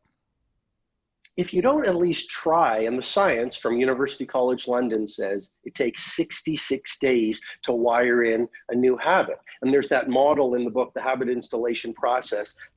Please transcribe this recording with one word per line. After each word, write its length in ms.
if 140
you 80
don't 260
at 100
least 340
try, 500
and 180
the 40
science 540
from 220
University 460
College 440
London 400
says 440
it 100
takes 420
sixty-six 840
days 420
to 100
wire 520
in 220
a 40
new 240
habit. 400
And 100
there's 160
that 200
model 460
in 100
the 60
book, 240
The 60
Habit 300
Installation 640
Process, 600